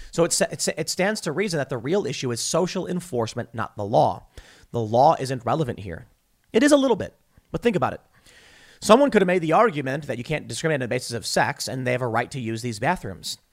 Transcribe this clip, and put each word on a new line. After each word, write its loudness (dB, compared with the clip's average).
So 2
it 2
sa-, 0
it -8
sa-, -2
it -4
stands -2
to -6
reason -2
that -2
the -6
real -2
issue -4
is -4
social -2
enforcement, -4
not -6
the -6
law. 0
The -4
law 4
isn't -6
relevant -2
here. -12
It 4
is 6
a 10
little 4
bit, -4
but -6
think 2
about 0
it. -10
Someone 6
could 4
have 4
made 2
the 0
argument 2
that -4
you -8
can't -4
discriminate -2
on -2
the -2
basis -6
of -6
sex, 0
and -6
they 2
have 0
a 0
right -2
to -8
use -4
these -6
bathrooms. -6